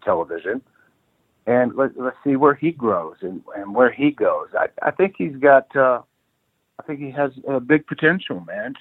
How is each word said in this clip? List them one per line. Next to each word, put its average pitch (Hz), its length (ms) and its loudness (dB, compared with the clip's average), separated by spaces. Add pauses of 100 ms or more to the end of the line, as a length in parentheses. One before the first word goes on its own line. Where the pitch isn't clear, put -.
television. 85 580 -2 (840)
And 120 300 0
let, 135 220 -2
let's 127 260 -6
see 139 120 0
where 139 200 4
he 160 160 -2
grows 98 500 -4
and, 90 200 -10 (140)
and 101 180 -12
where 123 180 4
he 147 200 0
goes. 82 360 0 (100)
I, 147 100 0 (180)
I 147 60 2
think 196 260 0
he's 156 200 -6
got, 135 380 4
uh, 127 260 2 (800)
I - 40 -20
think 147 160 -10
he 143 120 -10
has 139 200 -2 (160)
a 135 120 -2
big 147 280 0
potential, 160 540 -2
man, 117 400 -10